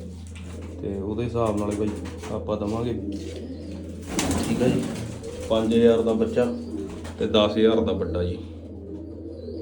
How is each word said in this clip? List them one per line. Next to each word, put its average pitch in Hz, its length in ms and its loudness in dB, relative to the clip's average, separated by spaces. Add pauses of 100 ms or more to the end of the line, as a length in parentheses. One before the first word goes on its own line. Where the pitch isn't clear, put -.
(800)
ਤੇ 101 180 -4
ਉਹਦੇ 107 240 -2
ਹਿਸਾਬ 113 360 0
ਨਾਲ 104 160 0
ਬਾਈ 104 140 0 (440)
ਆਪਾਂ 104 240 -2
ਦੇਵਾਂਗੇ, 110 360 -2 (1500)
ਠੀਕ 113 160 2
ਆ - 40 6
ਜੀ। - 140 4 (680)
ਪੰਜ 110 260 4
ਹਜ਼ਾਰ 113 260 8
ਦਾ 113 140 4
ਬੱਚਾ 113 300 2 (760)
ਤੇ 113 80 0
ਦਸ 104 300 4
ਹਜ਼ਾਰ 110 240 8
ਦਾ 92 120 2
ਵੱਡਾ 87 300 0
ਜੀ, 90 140 -2 (1200)